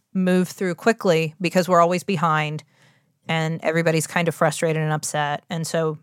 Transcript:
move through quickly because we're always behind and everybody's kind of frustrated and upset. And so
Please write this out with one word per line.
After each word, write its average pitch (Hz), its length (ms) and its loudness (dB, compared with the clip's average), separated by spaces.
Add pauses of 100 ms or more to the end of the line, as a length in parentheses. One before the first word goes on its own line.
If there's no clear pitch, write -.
(120)
move 185 380 2
through 185 240 -6
quickly 165 640 0
because 180 300 0
we're 175 120 6
always 170 220 2
behind 156 600 -2 (640)
and 160 340 -2
everybody's 160 460 0
kind 175 200 0
of 156 60 -2
frustrated 160 480 0
and 156 100 -2
upset. 147 600 -4
And 165 160 -6
so 160 360 -2